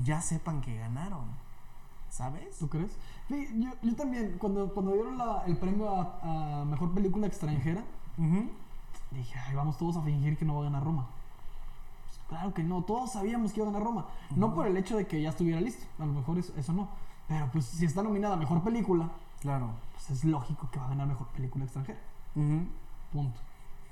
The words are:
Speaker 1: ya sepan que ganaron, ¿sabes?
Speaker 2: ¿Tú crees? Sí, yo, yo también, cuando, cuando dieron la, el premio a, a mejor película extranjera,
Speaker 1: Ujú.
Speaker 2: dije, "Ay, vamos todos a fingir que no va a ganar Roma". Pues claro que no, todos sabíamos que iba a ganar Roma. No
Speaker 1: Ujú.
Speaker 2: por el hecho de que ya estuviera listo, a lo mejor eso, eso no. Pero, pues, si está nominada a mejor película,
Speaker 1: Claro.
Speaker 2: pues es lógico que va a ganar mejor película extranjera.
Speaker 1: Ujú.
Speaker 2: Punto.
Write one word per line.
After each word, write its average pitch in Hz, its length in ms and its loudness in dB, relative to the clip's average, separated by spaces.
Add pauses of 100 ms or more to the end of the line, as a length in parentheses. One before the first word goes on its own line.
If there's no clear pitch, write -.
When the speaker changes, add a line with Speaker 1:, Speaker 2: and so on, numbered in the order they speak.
Speaker 1:
ya 156 180 2
sepan 156 400 0
que 117 160 -2
ganaron, 135 460 -4 (840)
¿sabes? - 500 -6
Speaker 2:
¿Tú 151 100 -2
crees? 165 280 0 (320)
Sí, 277 200 -2 (100)
yo, 254 120 2 (120)
yo 233 140 4
también, 240 420 0
cuando, 202 340 2
cuando 196 220 2
dieron 247 240 2
la, 226 280 0
el 165 120 4
premio 202 320 4
a, 156 720 0
a - 20 -2
mejor 147 300 2
película 202 320 4
extranjera, 160 580 0 (320)
Speaker 1:
Ujú. 165 320 4 (640)
Speaker 2:
dije, 127 280 -4
"Ay, 135 160 -2
vamos 147 220 2
todos 170 200 0
a 160 60 0
fingir 147 360 2
que 165 60 0
no 147 100 4
va 147 80 0
a - 20 0
ganar 143 200 0
Roma". 156 220 2 (1000)
Pues - 220 -4
claro 170 260 -2
que 170 80 0
no, 175 220 2
todos 226 280 0
sabíamos 220 400 0
que 214 80 -2
iba 214 80 2
a 202 40 0
ganar 202 140 0
Roma. 190 200 -2 (280)
No 202 120 6
Speaker 1:
Ujú. - 100 4
Speaker 2:
por 294 100 4
el 185 100 4
hecho 196 200 2
de 196 100 2
que 156 140 0
ya 156 100 2
estuviera 165 300 4
listo, 233 240 -2 (140)
a 156 80 0
lo 143 60 2
mejor 143 260 2
eso, 175 180 -2
eso 156 160 -2
no. 196 160 0 (400)
Pero, 151 240 2
pues, 156 140 4
si 170 180 2
está 170 200 4
nominada 202 300 2
a 170 40 2
mejor 160 240 4
película, 185 480 4 (300)
Speaker 1:
Claro. 135 300 0 (220)
Speaker 2:
pues - 180 -6
es 135 140 0
lógico 147 460 2
que - 80 -4
va 127 80 -2
a 131 40 0
ganar 139 180 0
mejor 127 200 -2
película 135 360 -2
extranjera. 139 340 -6 (380)
Speaker 1:
Ujú. 151 280 4 (480)
Speaker 2:
Punto. 139 280 0 (520)